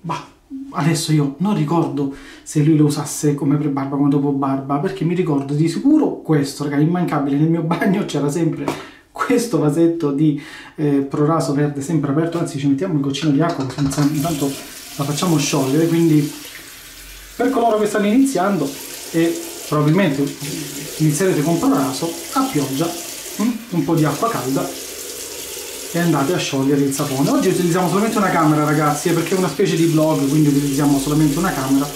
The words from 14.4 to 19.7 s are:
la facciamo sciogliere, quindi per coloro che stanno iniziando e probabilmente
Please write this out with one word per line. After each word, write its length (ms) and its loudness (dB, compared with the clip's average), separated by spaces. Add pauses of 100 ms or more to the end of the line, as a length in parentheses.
la 580 -8
facciamo 340 0
sciogliere, 500 2
quindi 440 4 (1040)
per 140 0
coloro 300 2
che 80 2
stanno 180 0
iniziando 640 2 (420)
e 300 0 (260)
probabilmente 540 2 (760)